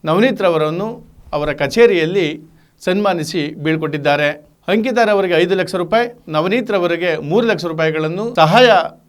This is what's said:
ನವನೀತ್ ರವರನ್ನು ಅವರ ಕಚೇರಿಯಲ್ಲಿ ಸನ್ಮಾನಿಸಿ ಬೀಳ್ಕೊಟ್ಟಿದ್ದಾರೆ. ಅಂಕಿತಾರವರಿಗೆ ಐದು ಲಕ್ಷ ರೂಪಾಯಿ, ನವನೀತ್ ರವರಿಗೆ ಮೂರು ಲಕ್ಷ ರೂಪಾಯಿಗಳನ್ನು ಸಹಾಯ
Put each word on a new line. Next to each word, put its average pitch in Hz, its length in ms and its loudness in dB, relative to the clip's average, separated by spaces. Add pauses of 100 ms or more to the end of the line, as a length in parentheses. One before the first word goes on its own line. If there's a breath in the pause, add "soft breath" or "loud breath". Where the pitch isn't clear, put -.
ನವನೀತ್ 196 360 2
ರವರನ್ನು 175 720 -2 (180)
ಅವರ 147 200 -4
ಕಚೇರಿಯಲ್ಲಿ 165 880 0 (420 soft breath)
ಸನ್ಮಾನಿಸಿ 180 720 -2
ಬೀಳ್ಕೊಟ್ಟಿದ್ದಾರೆ. 147 1000 -2 (120)
ಅಂಕಿತಾರವರಿಗೆ 214 680 0
ಐದು 175 220 2
ಲಕ್ಷ 185 200 -4
ರೂಪಾಯಿ, 220 520 -2
ನವನೀತ್ 185 440 -2
ರವರಿಗೆ 170 460 -2
ಮೂರು 180 300 0
ಲಕ್ಷ 175 180 -2
ರೂಪಾಯಿಗಳನ್ನು 160 720 -4
ಸಹಾಯ 196 340 6 (400)